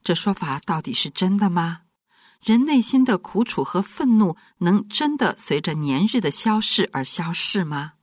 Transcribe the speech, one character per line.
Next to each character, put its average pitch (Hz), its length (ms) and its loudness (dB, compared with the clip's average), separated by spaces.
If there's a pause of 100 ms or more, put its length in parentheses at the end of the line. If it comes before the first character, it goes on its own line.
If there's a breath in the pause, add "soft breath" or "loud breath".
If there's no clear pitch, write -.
这 170 100 0
说 196 180 -2
法 147 280 -6
到 160 200 -4
底 - 140 -8
是 - 160 -4
真 190 260 0
的 202 140 2
吗？ 170 300 -2 (600 soft breath)
人 233 260 4
内 285 140 4
心 262 240 4
的 226 140 2
苦 - 240 -2
楚 147 220 -2
和 185 180 -2
愤 247 340 0
怒 190 200 4 (220 soft breath)
能 180 280 2
真 294 300 -2
的 214 200 0
随 147 240 -2
着 160 140 -4
年 147 320 0
日 233 140 0
的 160 100 0
消 220 300 0
逝 - 320 -2
而 139 100 -4
消 165 300 -6
逝 175 320 -4
吗？ 147 380 -8